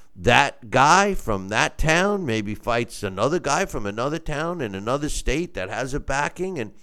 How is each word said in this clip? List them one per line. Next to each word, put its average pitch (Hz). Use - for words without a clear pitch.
that 120
guy 175
from 95
that 123
town 180
maybe 110
fights 117
another 104
guy 143
from 120
another 123
town 160
in 104
another 123
state 147
that 92
has 123
a 147
backing, 165
and, 107